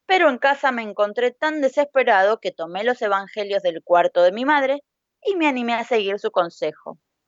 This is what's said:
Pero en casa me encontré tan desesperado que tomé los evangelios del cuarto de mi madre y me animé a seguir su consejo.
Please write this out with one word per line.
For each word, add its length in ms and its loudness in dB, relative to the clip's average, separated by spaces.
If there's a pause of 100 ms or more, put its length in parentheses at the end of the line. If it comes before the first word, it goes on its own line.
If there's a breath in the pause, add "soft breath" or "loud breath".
Pero 220 4
en 100 0
casa 340 0
me 100 -8
encontré 480 -2
tan 300 -4
desesperado 800 2
que 120 -6
tomé 320 -8
los 160 -2
evangelios 600 -4
del 200 -4
cuarto 400 2
de 100 6
mi 120 -6
madre 360 0 (420)
y 140 -2
me 120 0
animé 260 -2
a 100 -4
seguir 340 -2
su 120 -6
consejo. 680 -6 (300)